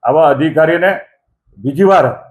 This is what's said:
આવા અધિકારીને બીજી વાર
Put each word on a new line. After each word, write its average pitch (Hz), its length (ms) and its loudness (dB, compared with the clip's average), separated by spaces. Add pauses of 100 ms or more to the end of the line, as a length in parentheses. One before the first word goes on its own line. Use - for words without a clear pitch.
આવા 147 260 2
અધિકારીને 160 720 -2 (560)
બીજી 139 260 -4
વાર 190 220 4 (260)